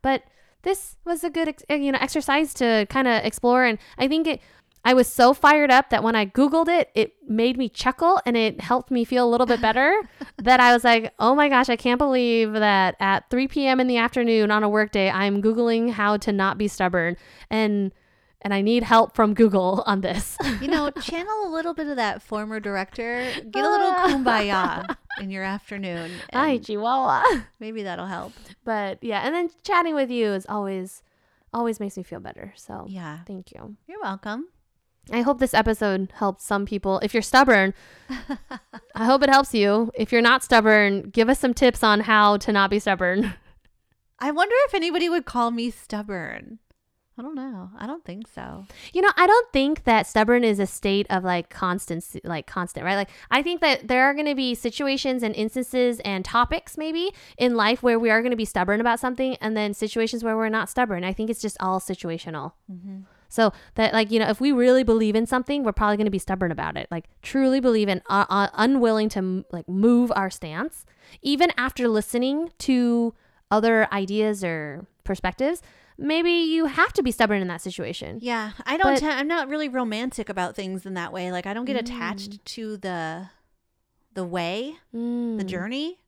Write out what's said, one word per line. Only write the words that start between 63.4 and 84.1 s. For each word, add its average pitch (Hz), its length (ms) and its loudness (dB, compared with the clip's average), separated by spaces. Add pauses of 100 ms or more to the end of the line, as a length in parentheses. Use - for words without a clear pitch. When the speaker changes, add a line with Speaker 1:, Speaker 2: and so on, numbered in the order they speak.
Speaker 1:
that, 220 160 2
like, 214 180 0
you 226 80 2
know, 214 100 0
if 208 120 -2
we 277 120 0
really 254 320 4
believe 220 320 2
in 226 100 0
something, 269 360 -2
we're 220 100 -2
probably 208 240 0
gonna 214 140 0
be 190 80 -4
stubborn 185 320 -4
about 156 260 -6
it. - 140 -10
Like, 165 140 -10 (180)
truly 269 380 0
believe 226 280 2
in, 190 200 -2
uh, 202 200 0
uh, 202 260 0
unwilling 226 560 2
to - 80 -6
m-, 185 340 -4
like, 170 160 -12
move 233 480 2
our 196 140 -2
stance, 180 540 -10 (380)
even 285 340 0
after 247 300 -4
listening 247 720 -2
to 233 560 0 (380)
other 220 400 2
ideas 202 500 -2
or 160 440 -8 (180)
perspectives. 226 580 -4 (340)
Maybe 330 340 0
you 330 360 0
have 320 280 0
to 339 100 0
be 240 80 -2
stubborn 208 280 2
in 185 60 -4
that 170 140 -8
situation. - 600 -10
Speaker 2:
Yeah, 226 300 -6 (160)
I 269 100 -4
don't 339 180 4
Speaker 1:
But 269 40 2
Speaker 2:
te-, 277 80 -2
I'm 285 220 -2
not 320 200 -4
really 302 200 -6
romantic 247 600 -6
about 190 280 -6
things 190 300 -8
in 190 80 -10
that 175 180 -8
way. 180 180 -6
Like, 180 160 -6
I 196 80 -8
don't 240 120 -8
get 269 100 -4
attached 208 560 -8
Speaker 1:
Mm. 208 120 -20
Speaker 2:
to 214 340 -12
the, 175 500 -8 (840)